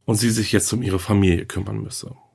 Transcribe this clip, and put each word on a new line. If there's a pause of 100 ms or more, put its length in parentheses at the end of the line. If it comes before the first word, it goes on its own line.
und
sie
sich
jetzt
um
ihre
Familie
kümmern
müsse. (180)